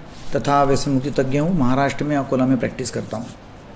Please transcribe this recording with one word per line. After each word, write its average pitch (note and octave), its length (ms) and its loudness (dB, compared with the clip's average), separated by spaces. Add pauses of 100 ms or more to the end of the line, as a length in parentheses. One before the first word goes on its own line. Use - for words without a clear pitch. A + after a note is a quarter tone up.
(360)
तथा C#3+ 280 2
व्यसन C3+ 280 2
मुक्ति C3+ 200 0
तज्ञ C3 260 0
हूँ। E3 220 2
महाराष्ट्र C3 440 2
में D3 140 0
अकोला C3 280 0
में C3 140 4
प्रैक्टिस A#2+ 320 -4
करता A2 260 -6
हूँ। A#2 100 -10 (480)